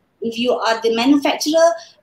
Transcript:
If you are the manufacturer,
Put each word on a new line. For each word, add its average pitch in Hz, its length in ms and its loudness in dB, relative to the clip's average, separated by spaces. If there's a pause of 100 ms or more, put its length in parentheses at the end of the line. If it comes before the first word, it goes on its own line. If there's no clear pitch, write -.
(220)
If 226 160 -8
you 247 140 -2
are 220 300 -2
the 226 120 0
manufacturer, 294 760 2 (340)